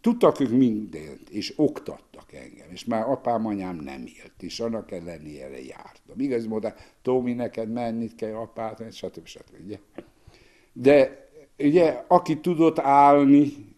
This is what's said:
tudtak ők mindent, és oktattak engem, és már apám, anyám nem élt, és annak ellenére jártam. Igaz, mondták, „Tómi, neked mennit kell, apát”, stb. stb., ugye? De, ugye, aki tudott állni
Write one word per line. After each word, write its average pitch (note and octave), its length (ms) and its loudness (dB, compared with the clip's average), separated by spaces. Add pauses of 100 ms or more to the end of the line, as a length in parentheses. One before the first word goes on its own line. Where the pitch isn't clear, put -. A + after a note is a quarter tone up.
tudtak A3+ 400 2
ők B2+ 100 -2
mindent, G#2 760 -2
és - 280 -10
oktattak - 760 -6
engem, - 400 -20
és F#2 120 -18
már A2+ 240 -4
apám, A#2+ 380 -4
anyám F#2+ 300 -6
nem C#2 240 -14
élt, - 380 -20
és - 220 -14
annak A2+ 300 -8
ellenére D2+ 720 -16
jártam. - 540 -20
Igaz, B2 280 -4
mondták, A2 460 -8 (100)
„Tómi, B2+ 300 -2
neked A2+ 400 -8
mennit A#2 420 -8
kell, A2 200 -10
apát”, A2+ 580 -12
stb. E2+ 340 -14
stb., - 380 -20
ugye? G2+ 140 -14 (920)
De, C3+ 560 4 (300)
ugye, D3 500 2
aki E3+ 320 2
tudott D#3+ 380 2
állni C#3+ 760 6 (260)